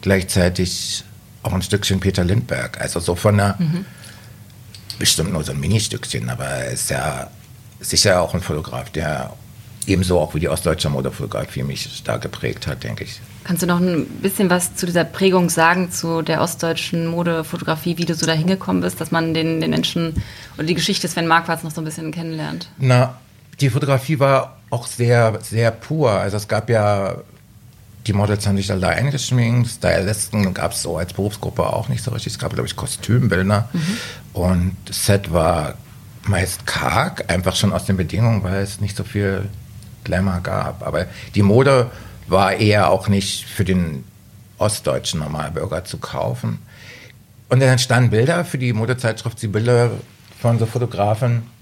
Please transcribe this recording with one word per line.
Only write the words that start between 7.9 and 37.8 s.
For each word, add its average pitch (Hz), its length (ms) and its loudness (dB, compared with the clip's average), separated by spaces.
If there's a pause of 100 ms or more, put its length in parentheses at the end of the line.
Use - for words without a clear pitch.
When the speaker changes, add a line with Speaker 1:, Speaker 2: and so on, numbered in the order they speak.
Speaker 1:
auch - 140 -2
ein 90 60 0
Fotograf, 76 500 -6
der 76 420 -4 (540)
ebenso 90 320 4
auch 76 160 -2
wie 78 60 0
die 80 80 0
ostdeutsche 78 400 0
Modefotografie 65 760 -4
mich 67 340 -6
stark 57 240 -4
geprägt - 460 -6
hat, 64 160 -8
denke 55 220 -8
ich. - 140 -14 (240)
Speaker 2:
Kannst 175 200 -2
du 175 40 0
noch 175 120 2
ein 175 260 2 (160)
bisschen 190 300 2
was 175 240 0
zu - 100 -4
dieser 175 180 2
Prägung 185 460 4
sagen, 170 420 4
zu 165 300 -2
der 156 200 0
ostdeutschen 165 680 -2
Modefotografie, 165 880 -2
wie 170 80 -2
du 165 80 0
so 160 140 -2
da 160 60 2
hingekommen 180 500 0
bist, 175 180 -4
dass 160 80 -6
man 165 240 2
den, 160 280 0
den 160 100 0
Menschen 165 500 0 (360)
oder 147 100 -4
die 170 80 2
Geschichte 180 320 -2
Sven 170 180 -2
Marquards 165 380 2
noch 160 80 -6
so 165 100 -6
ein 156 40 -4
bisschen 156 260 -8
kennenlernt? 160 680 -8
Speaker 1:
Na, 123 400 4 (420)
die 139 120 2
Fotografie 135 480 0
war 135 380 2 (120)
auch 127 160 -4
sehr, 117 560 4
sehr 113 300 2
pur. 143 400 0
Also 98 260 0
es 101 100 -6
gab 107 220 -2
ja 104 460 2 (920)
die 101 60 0
Models 101 340 2
haben 98 100 2
sich 98 140 -2
allein 92 400 2
geschminkt, 123 580 2
Stylisten 95 840 0
gab's - 280 -4
so 82 160 -4
als 85 160 -4
Berufsgruppe - 540 -2
auch - 200 -2
nicht 123 160 -2
so - 80 -4
richtig. - 220 -6
Es - 60 -10
gab, - 140 -4
glaub 120 120 -2
ich, - 100 -8
Kostümbildner. 104 960 2
Speaker 2:
Mhm. 180 260 -2 (360)
Speaker 1:
Und 90 420 2 (140)
Set 98 420 0
war 82 440 2 (480)
meist 92 420 -2
karg, - 680 -2
einfach 90 240 2
schon - 180 2
aus 90 120 -2